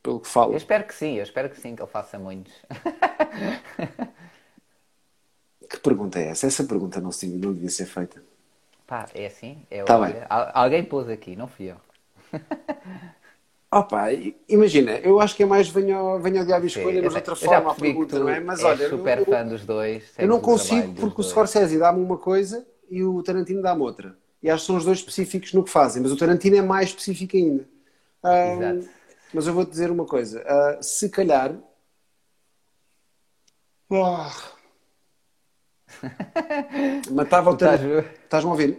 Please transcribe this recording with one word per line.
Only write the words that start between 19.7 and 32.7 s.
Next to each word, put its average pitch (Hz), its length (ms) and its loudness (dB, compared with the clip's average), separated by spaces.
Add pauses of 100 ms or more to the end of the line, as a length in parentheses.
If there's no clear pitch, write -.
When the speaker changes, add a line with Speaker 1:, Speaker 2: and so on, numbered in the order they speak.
Speaker 1:
eu 180 100 0
não 233 120 4
Speaker 2:
segues - 20 -2
o 214 80 0
Speaker 1:
consigo 226 400 2
Speaker 2:
trabalho 185 40 -12
dos 208 180 -4
Speaker 1:
porque - 100 -6
o - 20 -2
Speaker 2:
dois. - 20 -2
Speaker 1:
Scorsese 202 540 2
dá-me 175 240 4
uma 180 140 -4
coisa 196 500 -2 (220)
e 185 140 -4
o 185 200 -2
Tarantino 185 380 -4
dá-me 180 200 0
outra. 101 360 -6 (260)
E 156 60 0
acho 160 140 2
que - 40 -8
são 185 100 2
os 175 80 -2
dois 185 140 2
específicos - 540 -6
no 185 100 4
que 190 80 -8
fazem, 131 320 4
mas 131 80 0
o 139 60 -2
Tarantino 175 400 6
é 196 40 6
mais 190 280 2
específico 190 480 -4
ainda. 147 300 2 (560)
Ahm, 180 600 2
Speaker 2:
Exato. - 60 -16 (440)
Speaker 1:
mas 156 140 0
eu 175 60 0
vou-te 180 180 0
dizer 170 200 -2
uma 170 140 -2
coisa, 117 420 -4
ah, 143 360 2
se - 260 -4
calhar. 147 460 2 (2250)